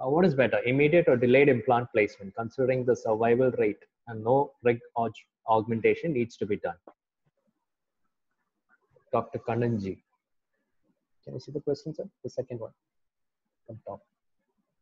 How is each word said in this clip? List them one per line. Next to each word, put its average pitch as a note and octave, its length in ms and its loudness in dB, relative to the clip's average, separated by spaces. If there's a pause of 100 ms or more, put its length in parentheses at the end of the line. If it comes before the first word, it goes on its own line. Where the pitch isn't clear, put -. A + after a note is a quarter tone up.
Uh, C3 100 -6
what E3+ 140 4
is D#3 100 2
better, A2 300 2
immediate D3 420 4
or C#3 100 4
delayed B2+ 320 6
implant A#2+ 440 0
placement, G2+ 420 -2
considering B2 500 -2
the A#2+ 120 2
survival A#2 560 0
rate A2+ 260 -2 (300)
and A2+ 140 -12
no C3+ 300 0 (100)
rig A#2+ 180 2 (160)
aug-, A#2 300 -6 (200)
augmentation A2+ 680 0
needs A#2+ 260 -4
to G#2+ 80 -4
be G2+ 100 -4
done? F2 200 -8 (2250)
Doctor A#2 260 -4
Kananji. A2+ 640 -4 (1200)
Can C#3+ 100 -14
you C3 60 -10
see C3+ 120 -18
the D3 80 -8
question, D3+ 340 -6
sir? - 100 -12 (180)
The B2 80 -12
second - 300 -12
one - 120 -14 (960)
from A2 200 -18
top. G2+ 140 -14 (800)